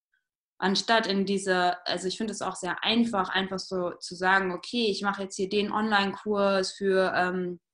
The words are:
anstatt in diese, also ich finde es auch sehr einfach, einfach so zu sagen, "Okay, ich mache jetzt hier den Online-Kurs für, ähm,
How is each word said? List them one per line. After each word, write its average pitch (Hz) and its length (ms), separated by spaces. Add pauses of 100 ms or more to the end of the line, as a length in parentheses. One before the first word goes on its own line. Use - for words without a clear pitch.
(580)
anstatt 202 480
in 196 200
diese, 185 600
also 180 220
ich 185 80
finde 226 160
es 196 100
auch 185 140
sehr 175 280
einfach, 220 460
einfach 190 280
so 180 420
zu - 140
sagen, 185 380
"Okay, 226 380
ich 196 120
mache 196 220
jetzt 190 120
hier 190 120
den 208 240
Online-Kurs 196 1000
für, 190 420
ähm, 180 460 (140)